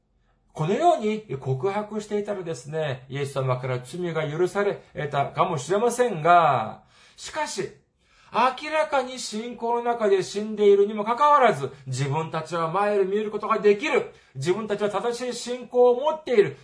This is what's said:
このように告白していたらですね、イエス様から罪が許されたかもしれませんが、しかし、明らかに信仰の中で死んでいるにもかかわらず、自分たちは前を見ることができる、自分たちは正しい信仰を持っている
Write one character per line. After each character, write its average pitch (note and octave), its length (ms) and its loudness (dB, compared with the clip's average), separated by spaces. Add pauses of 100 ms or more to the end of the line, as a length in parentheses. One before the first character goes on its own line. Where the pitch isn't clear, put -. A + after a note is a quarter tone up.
(540)
こ D#3 140 -2
の G3 80 2
よ E4 160 4
う D#4 80 0
に G#3+ 220 -2 (180)
告 C3 320 -2
白 G#3 300 -6
し - 60 -14
て G#3 120 -2
い G3+ 40 -4
た G#3 120 -6
ら F#3 80 -8
で E3 100 -6
す D#3 140 -12
ね、 D3+ 420 -6
イ C3 80 -10
エ C#3+ 80 -4
ス C3 80 -12
様 C3 240 -2
か C3 80 -10
ら B2+ 140 -4
罪 F3 340 -8
が D3+ 160 -4
許 E3+ 180 0
さ G3+ 160 -2
れ G3 120 0 (320)
た C#3 220 -2
か D#3+ 160 0
も F3 120 -4
し C#3 140 -6
れ G3+ 80 2
ま A#3+ 100 2
せ A#3+ 180 0
ん F3+ 140 -4
が、 D3 640 4 (320)
し - 160 -14
か D4+ 160 -4
し、 F3+ 300 -8 (560)
明 C4 360 0
ら D#4 180 2
か C#4 140 2
に B3+ 180 -8
信 A3+ 380 -8
仰 A#3 220 -2
の A#3+ 40 -6
中 A#3 240 0
で G3 160 4
死 G3+ 160 -6
ん G#3+ 160 -6
で G#3 100 2
い G3+ 120 10
る G3+ 80 6
に G#3+ 80 -4
も G#3+ 100 -4
か A#3 140 0
か D4 140 4
わ C#4+ 100 8
ら A3+ 100 6
ず、 C#3 180 -4 (160)
自 C3 200 -4
分 D#3+ 260 -2
た D#3+ 120 -4
ち E3+ 120 -8
は E3 160 -2
前 G#3 260 0
を G3 60 4
見 F#3+ 140 0
る G#3+ 120 -2
こ G#3 100 -6
と G#3 100 -6
が G#3+ 100 2
で G#3 160 6
き D4 140 -4
る、 A#3+ 240 -2 (220)
自 C#3+ 180 -2
分 G#3+ 160 -4
た G3+ 80 -2
ち G3+ 60 -2
は G3+ 60 0
正 A#3 440 -4
し - 20 -10
い - 20 -10
信 B3 300 -8
仰 B3 240 6
を B3 80 0
持 D4+ 120 2
っ D#4 120 -8
て C4+ 80 -6
い A#3 60 6
る D#3+ 260 4